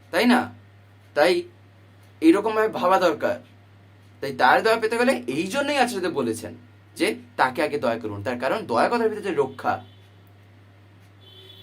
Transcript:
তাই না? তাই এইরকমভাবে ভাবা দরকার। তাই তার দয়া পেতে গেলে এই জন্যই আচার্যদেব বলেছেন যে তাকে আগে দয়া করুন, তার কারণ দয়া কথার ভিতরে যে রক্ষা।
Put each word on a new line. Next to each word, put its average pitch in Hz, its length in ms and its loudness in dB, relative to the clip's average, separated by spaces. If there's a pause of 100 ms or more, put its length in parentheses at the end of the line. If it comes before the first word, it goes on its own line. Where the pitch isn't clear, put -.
(100)
তাই 202 160 2
না? 175 260 2 (640)
তাই 175 280 2 (760)
এইরকমভাবে 214 480 4
ভাবা 190 300 2
দরকার। 147 420 0 (800)
তাই 139 160 -8
তার 135 260 6
দয়া 220 140 4
পেতে 226 220 -2
গেলে 247 280 2
এই 165 200 -4
জন্যই 285 300 -2
আচার্যদেব 190 360 -2
বলেছেন 110 420 -4 (420)
যে 202 180 0 (220)
তাকে 131 260 0
আগে 147 160 -2
দয়া 117 200 -2
করুন, 104 240 -8
তার 123 160 -6
কারণ 156 280 -4
দয়া 120 220 0
কথার 233 200 0
ভিতরে 202 160 -6
যে 185 100 -4
রক্ষা। - 500 -4 (1800)